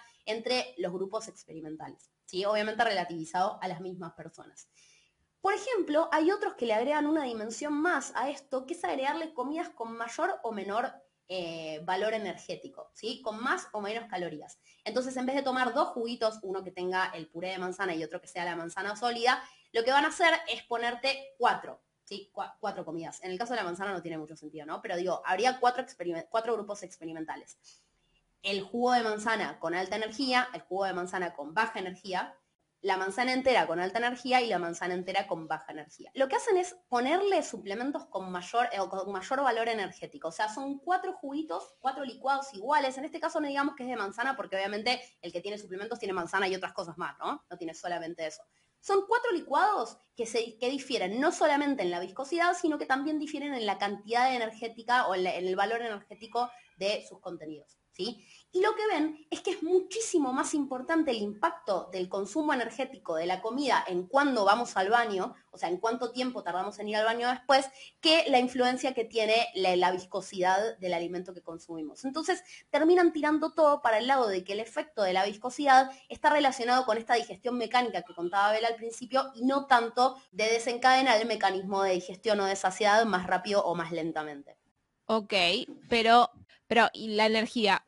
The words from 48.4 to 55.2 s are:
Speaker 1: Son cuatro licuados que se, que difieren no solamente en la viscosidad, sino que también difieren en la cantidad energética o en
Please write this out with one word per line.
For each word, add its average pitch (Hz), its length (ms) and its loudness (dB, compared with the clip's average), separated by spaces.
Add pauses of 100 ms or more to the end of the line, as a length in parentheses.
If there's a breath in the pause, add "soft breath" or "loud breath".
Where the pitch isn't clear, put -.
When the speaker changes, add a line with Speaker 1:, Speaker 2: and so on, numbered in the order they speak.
Speaker 1:
Son 392 280 2
cuatro 480 240 0
licuados 339 680 0 (180)
que 233 120 -6
se, 233 320 -4
que 247 100 0
difieren 226 500 -2
no 311 120 2
solamente 285 500 2
en 180 80 0
la 175 100 -2
viscosidad, 330 540 0
sino 311 240 -2
que 302 80 -6
también 285 320 0
difieren 285 380 -6
en 233 100 -4
la 190 140 0
cantidad 226 560 0
energética 226 720 -2
o 185 80 0
en 185 80 0